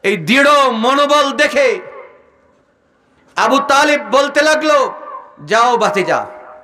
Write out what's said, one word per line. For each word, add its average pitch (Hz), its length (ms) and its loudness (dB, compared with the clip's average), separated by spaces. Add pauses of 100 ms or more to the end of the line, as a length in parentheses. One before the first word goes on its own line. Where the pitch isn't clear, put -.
এই 202 140 0
দৃঢ় 269 540 2
মনোবল 277 640 0
দেখে 262 640 -2 (1400)
আবু 254 220 2
তালেব 285 420 2 (100)
বলতে 277 320 0
লাগলো, 302 500 0 (520)
"যাও 233 320 2
ভাতিজা 180 500 -2 (380)